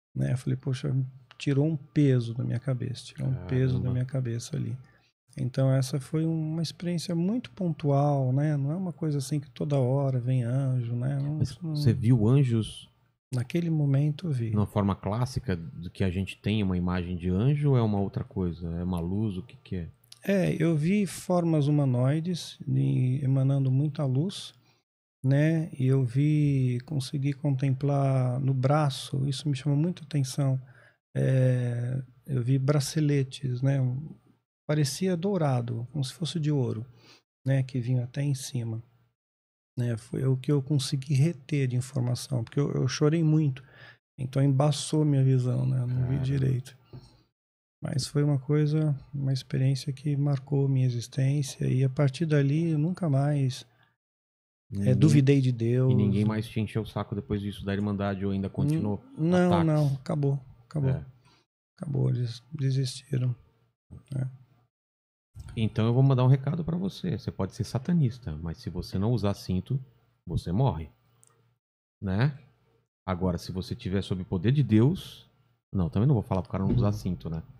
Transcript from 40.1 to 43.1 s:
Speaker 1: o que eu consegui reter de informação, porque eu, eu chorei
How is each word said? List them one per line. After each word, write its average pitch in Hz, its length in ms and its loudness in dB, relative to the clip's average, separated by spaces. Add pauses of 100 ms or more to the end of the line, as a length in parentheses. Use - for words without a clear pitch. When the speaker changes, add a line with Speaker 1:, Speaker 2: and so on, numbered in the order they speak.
Speaker 1:
o 131 120 2
que 127 140 -2
eu 147 100 2
consegui 139 540 -2
reter 143 520 0
de 120 80 -2
informação, 123 680 -4
porque - 160 -6
eu, 143 140 0
eu 143 140 0
chorei 151 360 2